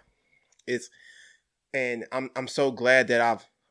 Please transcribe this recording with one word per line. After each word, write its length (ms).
it's, 240
and 400
I'm, 200
I'm 140
so 240
glad 380
that 100
I've 260